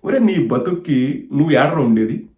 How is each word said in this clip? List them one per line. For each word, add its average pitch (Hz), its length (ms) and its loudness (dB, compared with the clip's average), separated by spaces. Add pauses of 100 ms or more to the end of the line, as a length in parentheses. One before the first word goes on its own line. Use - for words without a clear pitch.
ఒరే, 254 140 0
నీ 185 280 2
బతుక్కి 135 840 -2
నువ్వు 151 180 2
ఏడరా 147 280 2
ఉండేది? 113 580 0